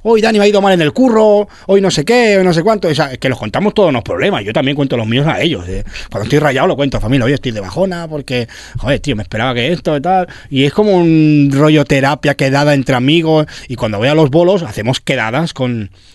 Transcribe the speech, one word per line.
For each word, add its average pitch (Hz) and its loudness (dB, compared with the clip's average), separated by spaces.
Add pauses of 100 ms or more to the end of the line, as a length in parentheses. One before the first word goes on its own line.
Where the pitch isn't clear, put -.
«Hoy 220 2
Dani 220 2
me 202 4
ha - 4
ido 202 4
mal 190 4
en 175 2
el 151 2
curro, 220 2 (200)
hoy 196 4
no 190 2
sé 147 -2
qué, 226 2
hoy 190 2
no 185 4
sé 165 0
cuánto», 202 0
o 151 0
sea, 135 -2
que 135 -4
los 120 -2
contamos 143 -2
todos 180 2
los 117 -2
problemas, 113 -2
yo 101 -6
también 139 0
cuento 135 -2
los 113 -4
míos 127 0
a 160 -2
ellos, 117 -2
¿eh? 92 -6 (260)
Cuando 101 -6
estoy 120 0
rayado 143 0
lo 165 0
cuento 135 -2
a - -2
familia, 113 0
«Oye, 139 0
estoy 127 -6
de 110 -8
bajona, 170 -4
porque, 135 -6 (320)
joder, 139 -2
tío, 135 -2
me 107 -6
esperaba 117 -4
que 120 -2
esto 156 -2
y 143 -2
tal», 180 0 (220)
y 135 0
es 143 0
como 208 2
un 156 4
rollo 151 4
terapia 139 0
quedada 143 0
entre 135 0
amigos, 156 2 (220)
y 127 -8
cuando 107 -4
voy 117 0
a 147 2
los 156 2
bolos 175 2
hacemos 113 -4
quedadas 127 -2
con, 120 -6 (240)